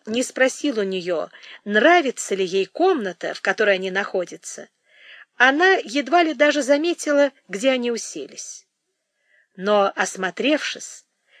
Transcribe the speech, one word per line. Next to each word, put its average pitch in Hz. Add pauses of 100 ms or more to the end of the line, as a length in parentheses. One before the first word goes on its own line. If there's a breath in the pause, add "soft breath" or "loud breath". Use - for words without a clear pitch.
не 233
спросил 262
у 208
нее, 180 (360 loud breath)
нравится 247
ли 190
ей 185
комната, 220
в -
которой 202
они 190
находятся, - (680 loud breath)
она 302
едва 277
ли 320
даже 294
заметила, 285 (160)
где 208
они 247
уселись. - (920)
Но, 196
осмотревшись, - (360 soft breath)